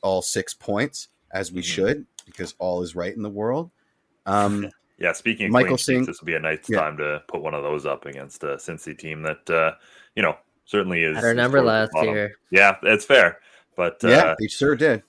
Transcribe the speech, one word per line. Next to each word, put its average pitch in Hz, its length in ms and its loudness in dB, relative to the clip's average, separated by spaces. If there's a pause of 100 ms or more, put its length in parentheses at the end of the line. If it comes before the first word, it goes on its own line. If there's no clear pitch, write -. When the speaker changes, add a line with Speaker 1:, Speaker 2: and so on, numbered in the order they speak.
Speaker 1:
all 95 200 0
six - 320 -6
points - 560 -4 (220)
as 90 200 -6
we 92 100 -6
Speaker 2:
Mm-hmm. 87 40 -6
Speaker 1:
should, 98 400 -2 (200)
because - 340 -12
all 90 220 -2
is 82 140 -8
right 87 180 -6
in 113 80 -10
the 107 80 -8
world. 120 400 -6 (560)
Um, 101 500 0
Speaker 2:
<laughs> - 40 -20 (220)
Yeah, 85 120 0
speaking 110 320 -4
of 104 80 0
Speaker 1:
Michael 123 160 4
Speaker 2:
clean 131 80 2
sheets, - 80 -2
Speaker 1:
Singh 127 200 2
Speaker 2:
this - 160 -10
would - 40 -14
be 82 100 -2
a 78 40 -2
nice 80 280 -4
Speaker 1:
Yeah. 110 120 0
Speaker 2:
time 76 180 -2
to 76 320 -6
put - 120 -6
one 78 120 -6
of 71 100 -6
those 73 220 -4
up 69 200 -6
against 69 380 -14
a 71 140 -6
Cincy 80 400 -14
team 78 260 -12
that, 78 260 -8
uh, 80 220 2 (420)
you 110 80 -2
know, 80 140 0 (300)
certainly 92 380 0
is, 78 120 0
Speaker 3:
Had 110 80 -4
our 117 80 2
Speaker 2:
is 117 60 0
Speaker 3:
number 127 220 4
Speaker 2:
towards 123 80 4
the 113 40 4
Speaker 3:
last 110 220 2
Speaker 2:
bottom. 110 220 0
Speaker 3:
year. 104 180 -4 (180)
Speaker 2:
Yeah, 98 320 6
that's 107 220 2
fair. 110 340 6 (380)
But, 87 260 -2
Speaker 1:
Yeah, 113 140 4
Speaker 2:
uh, 165 200 4
Speaker 1:
they 107 100 -4
sure 139 280 0
did. 120 340 2